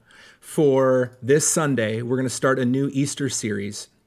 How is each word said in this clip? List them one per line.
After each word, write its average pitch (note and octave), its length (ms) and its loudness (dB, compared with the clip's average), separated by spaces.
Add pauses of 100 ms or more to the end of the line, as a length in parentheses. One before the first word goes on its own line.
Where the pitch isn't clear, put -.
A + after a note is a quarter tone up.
(400)
for C3 840 2
this C#3+ 240 2
Sunday. A#2 560 0
We're A#2+ 140 -2
gonna C3 120 -2
start C3 300 0
a B2+ 60 0
new C3+ 280 0
Easter C#3 360 -2
series, G2+ 580 -6 (200)